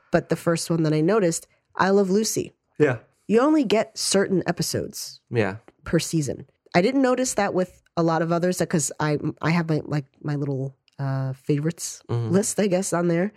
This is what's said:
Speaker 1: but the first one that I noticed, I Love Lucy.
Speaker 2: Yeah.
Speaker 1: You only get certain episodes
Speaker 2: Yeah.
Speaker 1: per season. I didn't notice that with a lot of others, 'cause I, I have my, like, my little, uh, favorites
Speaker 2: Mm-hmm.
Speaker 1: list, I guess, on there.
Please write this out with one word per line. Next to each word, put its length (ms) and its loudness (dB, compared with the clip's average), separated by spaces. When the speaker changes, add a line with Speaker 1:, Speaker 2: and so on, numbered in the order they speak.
Speaker 1:
but 180 0
the 60 0
first 340 -2
one 140 0
that 100 2
I 80 2
noticed, 460 0
I 140 2
Love 220 2
Lucy. 420 -2
Speaker 2:
Yeah. 220 4
Speaker 1:
You 140 4
only 220 4
get 340 0
certain 500 0
episodes 720 -6
Speaker 2:
Yeah. 260 0
Speaker 1:
per 160 0
season. 460 -4
I 60 8
didn't 200 2
notice 320 2
that 220 0
with 260 -2
a 60 2
lot 180 2
of 100 -2
others, 380 0
'cause 300 0
I, 180 0
I 80 0
have 180 0
my, 180 0
like, 200 -4
my 140 -4
little, 400 -6
uh, 340 -4
favorites 760 -4
Speaker 2:
Mm-hmm. 220 -2
Speaker 1:
list, 280 2
I 80 2
guess, 240 0
on 160 0
there. 300 0